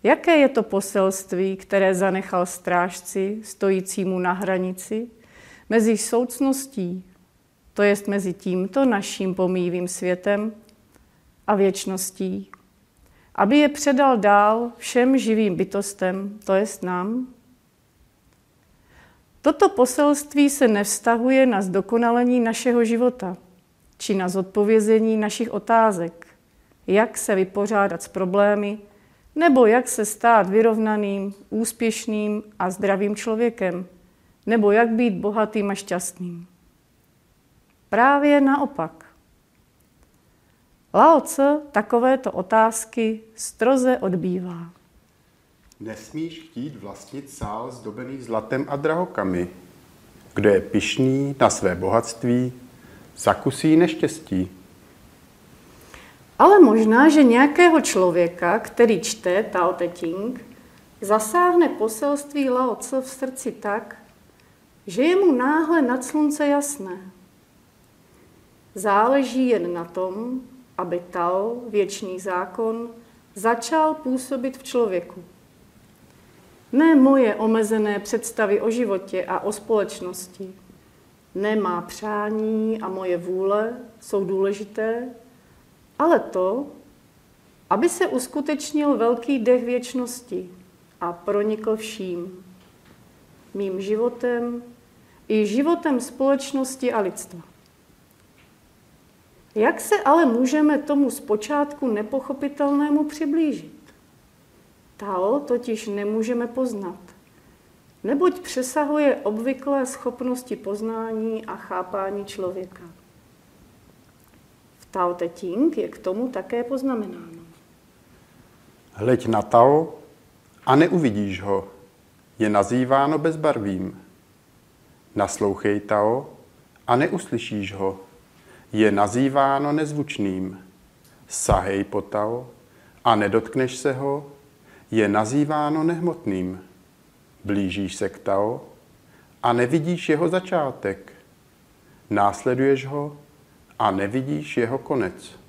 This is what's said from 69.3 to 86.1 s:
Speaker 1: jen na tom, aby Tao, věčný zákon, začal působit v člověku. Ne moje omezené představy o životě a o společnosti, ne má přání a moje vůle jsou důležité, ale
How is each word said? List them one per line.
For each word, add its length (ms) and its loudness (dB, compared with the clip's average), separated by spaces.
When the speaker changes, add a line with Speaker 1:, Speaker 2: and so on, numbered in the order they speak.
Speaker 1:
jen 240 0
na 120 -6
tom, 560 -6
aby 320 -4
Tao, 580 -2
věčný 520 -4
zákon, 680 -6
začal 600 0
působit 640 -4
v 40 -20
člověku. 640 -4
Ne 220 6
moje 400 6
omezené 640 0
představy 640 -2
o 100 0
životě 540 -4
a 160 -4
o 120 -4
společnosti, 1000 -6
ne 220 -2
má 240 -2
přání 1000 -4
a 80 -8
moje 280 -4
vůle 600 -2
jsou 240 -4
důležité, 840 -4
ale 220 4